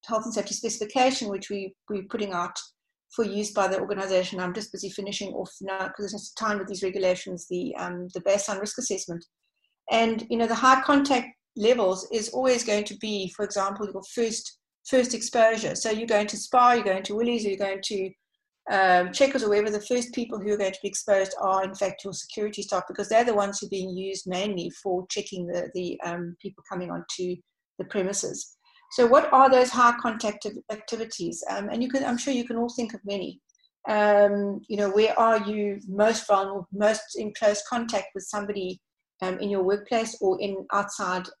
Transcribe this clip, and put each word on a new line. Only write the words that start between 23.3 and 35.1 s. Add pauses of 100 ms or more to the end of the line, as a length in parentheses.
ones
who
are
being
used
mainly (120)
for
checking
the,
the,
um,
people
coming
onto (420)
the
premises. (380)
So
what
are
those
high
contact
ac-, (100)
activities?
Um,
and
you
can,
I'm
sure
you
can
all
think
of
many. (480)
Um,
you
know,
where